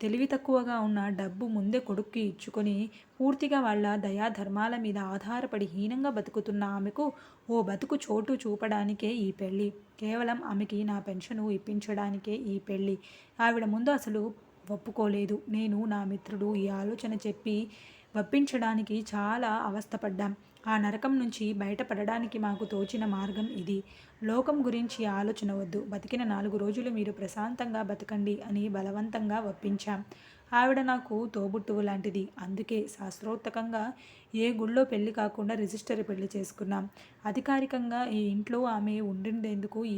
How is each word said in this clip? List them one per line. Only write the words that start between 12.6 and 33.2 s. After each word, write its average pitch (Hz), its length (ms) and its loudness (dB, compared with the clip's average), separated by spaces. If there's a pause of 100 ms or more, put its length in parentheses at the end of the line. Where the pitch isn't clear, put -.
ఆవిడ 233 240 4
ముందు 226 260 4
అసలు 220 440 0 (360)
ఒప్పుకోలేదు. 202 760 0
నేను 214 360 0
నా 208 200 0
మిత్రుడు 202 500 -2
ఈ 196 140 2
ఆలోచన 214 460 -2
చెప్పి 208 420 -2 (640)
ఒప్పించడానికి 220 840 2 (100)
చాలా 220 340 0
అవస్థపడ్డాం. 202 840 0 (340)
ఆ 220 120 6
నరకం 214 400 2
నుంచి 220 340 0
బయటపడడానికి 214 840 -2
మాకు 208 260 0
తోచిన 208 400 -2
మార్గం 202 420 0
ఇది. 196 360 -2 (400)
లోకం 254 440 2
గురించి 233 380 0
ఆలోచన 202 480 0
వద్దు. 196 360 -2
బతికిన 220 360 -4
నాలుగు 208 320 0
రోజులు 208 340 0
మీరు 208 220 0
ప్రశాంతంగా 220 720 -4
బతకండి 202 640 -2
అని 202 220 0
బలవంతంగా 208 720 -2
ఒప్పించాం. 202 640 -2 (480)
ఆవిడ 254 280 6
నాకు 254 460 2
తోబుట్టువు 208 540 0
లాంటిది. 196 480 0 (100)
అందుకే 202 480 -2
శాస్త్రోక్తంగా 226 1040 -4 (420)